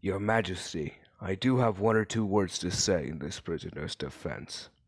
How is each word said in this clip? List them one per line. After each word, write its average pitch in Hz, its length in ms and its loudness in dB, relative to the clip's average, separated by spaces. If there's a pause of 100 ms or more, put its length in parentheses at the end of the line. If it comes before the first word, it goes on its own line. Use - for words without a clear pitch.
Your 98 180 0
Majesty, 95 760 -2 (260)
I 98 140 -2
do 123 220 4
have 113 220 4
one 110 160 4
or 110 100 4
two 110 200 0
words 98 340 2
to 90 120 -2
say 87 360 2
in 78 120 -6
this 71 200 -8
prisoner's - 560 -6
defense. - 760 -10 (180)